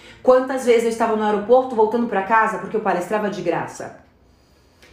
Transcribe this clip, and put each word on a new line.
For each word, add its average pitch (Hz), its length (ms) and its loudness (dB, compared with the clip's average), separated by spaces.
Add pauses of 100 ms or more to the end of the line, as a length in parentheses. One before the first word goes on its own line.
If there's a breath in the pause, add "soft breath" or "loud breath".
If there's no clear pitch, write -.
(220 loud breath)
Quantas 254 440 2
vezes 226 180 4
eu 233 60 0
estava 220 260 -2
no 214 80 -2
aeroporto 240 500 2
voltando 220 320 2
pra 196 160 -2
casa 214 360 0
porque 196 180 -8
eu 202 40 -2
palestrava 196 480 -2
de 190 140 -8
graça. - 600 -8 (880 soft breath)